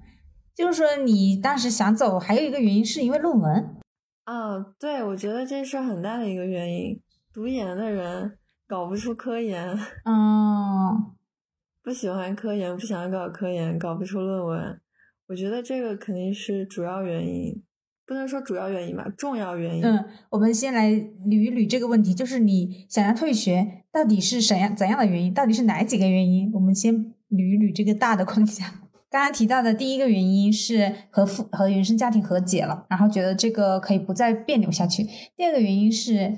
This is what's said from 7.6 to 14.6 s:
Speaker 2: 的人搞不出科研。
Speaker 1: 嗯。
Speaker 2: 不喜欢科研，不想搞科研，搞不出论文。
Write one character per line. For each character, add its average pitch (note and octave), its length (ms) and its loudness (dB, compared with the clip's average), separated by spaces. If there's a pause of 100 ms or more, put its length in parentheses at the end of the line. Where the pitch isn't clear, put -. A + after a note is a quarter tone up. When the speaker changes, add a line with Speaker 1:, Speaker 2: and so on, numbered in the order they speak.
Speaker 2:
的 G#3+ 160 -6
人 F#3 460 -6 (300)
搞 F#3 180 -6
不 F#3 100 -6
出 A3+ 180 -6
科 A#3 260 -8
研。 F#3 380 -6 (280)
Speaker 1:
嗯。 G#3+ 1080 2 (680)
Speaker 2:
不 A#3+ 80 -8
喜 B3 180 -6
欢 F#3 240 -6
科 G#3 220 -6
研， F3+ 220 -4
不 F#3+ 80 -10
想 F#3 260 -6
搞 F3+ 180 -6
科 F3+ 200 -8
研， E3 280 -2
搞 E3+ 180 -2
不 G3 100 -6
出 F#3+ 160 -6
论 F#3+ 240 -4
文。 E3 360 -6 (460)